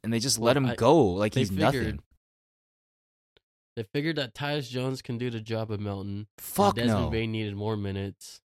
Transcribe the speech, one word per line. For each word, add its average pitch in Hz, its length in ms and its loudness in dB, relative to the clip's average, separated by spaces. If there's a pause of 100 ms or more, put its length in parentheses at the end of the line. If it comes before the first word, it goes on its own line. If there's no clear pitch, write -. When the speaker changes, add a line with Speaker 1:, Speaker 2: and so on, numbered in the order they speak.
Speaker 1:
and 110 80 -2
they 113 80 2
just 120 200 0
Speaker 2:
Well, 113 80 2
Speaker 1:
let 131 100 6
him 135 80 2
Speaker 2:
I, 120 100 0
Speaker 1:
go 131 380 6
like 104 200 0
Speaker 2:
they 131 80 2
Speaker 1:
he's 101 80 0
Speaker 2:
figured, 95 140 0 (220)
Speaker 1:
nothing. - 140 -6 (1800)
Speaker 2:
they 117 80 -8 (100)
figured 151 240 0
that 131 160 -4
Tyus 143 360 -4
Jones 127 320 -4
can 120 160 -6
do 123 120 -2
the 117 100 -6
job 110 320 -4
of 101 80 -4
Melton. 101 300 -4
and 104 180 -8 (120)
Speaker 1:
Fuck - 360 2
Speaker 2:
Desmond 113 300 2
Speaker 1:
no. - 40 -2
Speaker 2:
Bane 113 220 0
needed 110 240 -4
more 104 220 -2
minutes. 98 720 -6